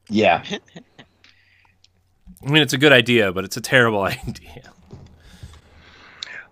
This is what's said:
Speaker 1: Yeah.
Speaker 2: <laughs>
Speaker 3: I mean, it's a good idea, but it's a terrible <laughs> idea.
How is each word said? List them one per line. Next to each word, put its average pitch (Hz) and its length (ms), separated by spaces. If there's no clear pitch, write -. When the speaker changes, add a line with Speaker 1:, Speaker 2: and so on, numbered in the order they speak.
Speaker 1:
Yeah. 101 380
Speaker 2:
<laughs> - 2000
Speaker 3:
I 135 60
mean, 151 120
it's 135 100
a 139 60
good 147 140
idea, 117 400
but 95 120
it's - 120
a 123 40
terrible 113 420
<laughs> - 20
idea. - 680